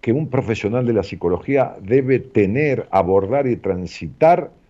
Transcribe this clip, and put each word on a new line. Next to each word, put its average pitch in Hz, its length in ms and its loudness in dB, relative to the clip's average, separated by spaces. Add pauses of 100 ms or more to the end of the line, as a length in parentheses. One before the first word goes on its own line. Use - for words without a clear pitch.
que 113 120 0
un 147 160 0
profesional 110 560 -2
de 117 80 0
la 101 120 2
psicología 90 760 -2
debe 127 380 2
tener, 113 720 0
abordar 98 560 2
y 120 100 0
transitar 95 920 0 (200)